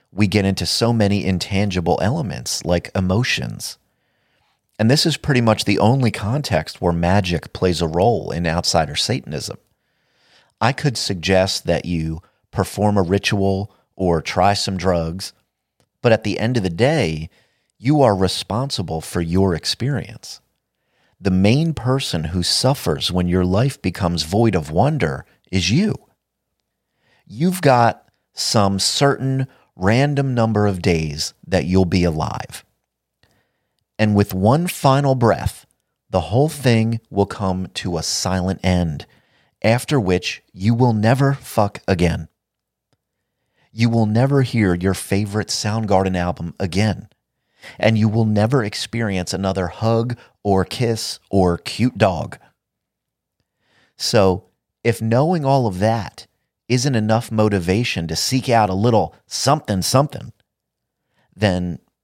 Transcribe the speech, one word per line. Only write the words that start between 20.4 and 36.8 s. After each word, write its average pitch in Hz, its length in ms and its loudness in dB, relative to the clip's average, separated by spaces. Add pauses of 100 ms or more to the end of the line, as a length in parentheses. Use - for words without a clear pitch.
The 95 120 -2
main 120 420 2
person 127 520 -2
who 87 180 -2
suffers - 680 -2
when 90 160 0
your 90 160 2
life 104 380 0
becomes 87 420 -4
void 101 320 0
of 76 140 -4
wonder 95 560 -2 (260)
is 90 200 0
you. 190 240 0 (1300)
You've 180 360 -2
got 123 460 4 (260)
some 98 440 0
certain 135 680 0 (280)
random 131 600 0
number 110 320 2
of 92 140 -2
days 80 520 -2 (120)
that 87 200 0
you'll 92 200 4
be 87 180 2
alive. 78 600 -4 (1400)
And 107 160 2
with 101 180 2
one 120 340 2
final 139 480 2
breath, - 500 0 (440)
the 92 120 0
whole 131 280 0
thing 117 500 0 (100)